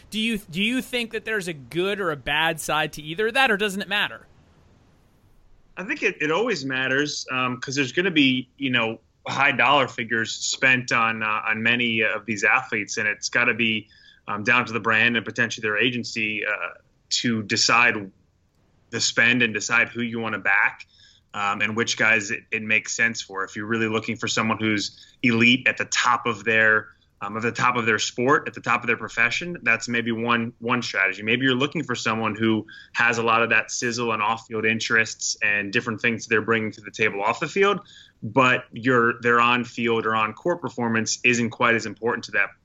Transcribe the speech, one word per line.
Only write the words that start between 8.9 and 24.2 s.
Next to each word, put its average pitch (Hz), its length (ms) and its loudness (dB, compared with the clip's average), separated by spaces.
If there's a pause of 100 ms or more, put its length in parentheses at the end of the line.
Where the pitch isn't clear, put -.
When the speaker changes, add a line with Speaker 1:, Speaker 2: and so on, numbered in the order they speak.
Speaker 2:
high 135 240 2
dollar 131 360 4
figures 113 440 -4
spent 127 600 0
on, 113 300 2
uh, 107 260 -2
on 110 140 -2
many 117 400 2
of 104 240 0
these 107 180 -4
athletes, 110 540 0
and 107 100 -2
it's - 220 -4
gotta 120 240 2
be, 110 340 -2 (400)
um, 104 160 -6
down 120 220 2
to 113 80 -10
the 117 60 -2
brand 113 360 2
and 104 80 0
potentially 113 380 -4
their 107 160 -2
agency, 110 640 -2
uh, 95 260 -6 (380)
to 113 360 -2
decide 110 680 2 (800)
the 117 100 -6
spend 120 440 4
and 110 100 2
decide 113 360 0
who 117 120 -8
you 117 180 -6
wanna 107 200 -4
back, 98 480 0 (480)
um, 104 260 -2
and 107 160 -2
which 113 200 0
guys 110 340 2
it, - 180 -8
it 110 140 -6
makes 107 320 -2
sense 113 260 0
for. 95 220 -8
If - 120 -12
you're 107 120 -8
really 113 200 0
looking 110 300 -2
for 113 100 -6